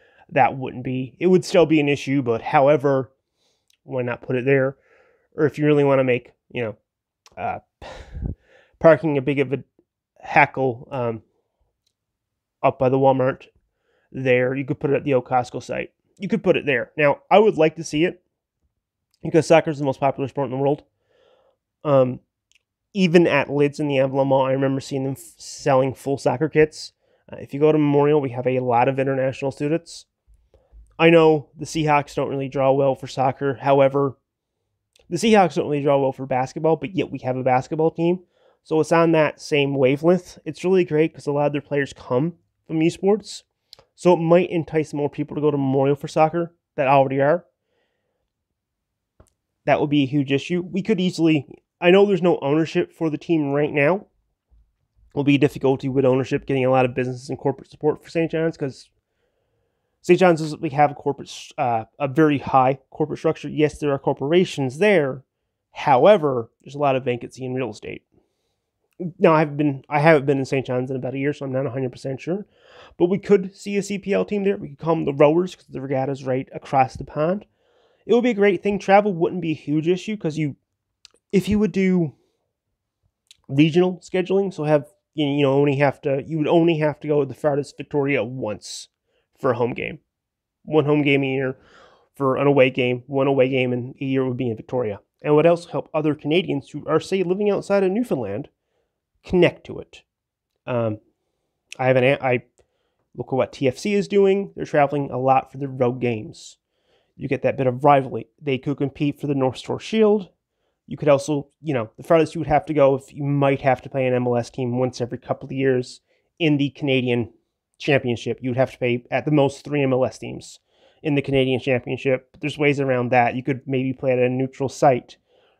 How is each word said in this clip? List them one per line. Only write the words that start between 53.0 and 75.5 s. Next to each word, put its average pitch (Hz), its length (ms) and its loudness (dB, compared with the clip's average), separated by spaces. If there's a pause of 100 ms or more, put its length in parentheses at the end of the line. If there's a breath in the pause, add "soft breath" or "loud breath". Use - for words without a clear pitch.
the 147 80 -6
team 151 340 -2
right 147 180 0
now. 151 360 0 (1080)
Will 143 100 -2
be 143 100 4
a 139 40 4
difficulty 139 500 0
with 131 180 0
ownership, 131 400 0
getting 135 180 0
a 127 60 2
lot 131 160 4
of 123 80 -6
business 127 340 -6
and 131 100 -8
corporate - 320 -6
support - 320 -4
for - 60 -20
Saint 165 220 -2
John's 160 260 -4
'cause - 320 -10 (1120)
Saint 180 180 4
John's 175 220 4
doesn't 151 220 -8
really 147 120 -6
have 143 160 4
a 139 40 -12
corporate - 340 -6
s-, - 300 -18
uh, 117 260 -2 (140)
a 143 100 -4
very 147 300 2
high 135 400 2 (120)
corporate 151 280 -6
structure. 156 300 -4
Yes, 143 300 -2
there 147 140 -2
are 135 60 -2
corporations 143 800 -2
there. 156 440 0 (480)
However, 143 800 2 (120)
there's 139 120 -20
a 143 60 -8
lot 139 160 2
of 127 80 -6
vacancy 123 400 -6
in 127 100 -6
real 127 160 -6
estate. - 340 -16 (1120)
Now, 175 140 4
I've 156 240 0
been, 147 320 -2
I 147 100 -2
haven't 151 260 4
been 139 140 0
in 135 60 -4
Saint 131 220 -4
John's 127 220 -4
in 131 80 -6
about 127 180 -8
a 139 40 -8
year, 139 140 -2
so 143 120 -12
I'm 135 80 -8
not 135 140 -4
a 131 40 -8
hundred 127 200 -6
percent 131 300 -10
sure. 190 260 -6 (500 loud breath)
But 175 100 2
we 185 120 0
could 190 340 2
see 202 240 -8
a 196 60 0
C 202 160 -6
P 196 140 -6
L 190 120 0
team 202 200 -4
there. 202 120 0
We 202 120 -12
could 143 100 -20
call 160 160 -2
'em 160 100 -2
the 143 80 -2
Rowers 151 440 2